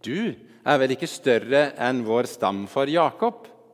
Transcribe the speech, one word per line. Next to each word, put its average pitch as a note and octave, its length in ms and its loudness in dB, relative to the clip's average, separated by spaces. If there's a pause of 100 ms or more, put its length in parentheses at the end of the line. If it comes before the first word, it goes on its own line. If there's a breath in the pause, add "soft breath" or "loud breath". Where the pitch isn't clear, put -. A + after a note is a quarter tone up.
«Du E3 320 -4 (300 loud breath)
er C#3 160 4
vel C3 160 2
ikke E3 140 -8
større B2+ 580 2 (100)
enn B2 300 0
vår A#2+ 240 0
stamfar G2+ 580 -2
Jakob?» E3+ 560 0 (280)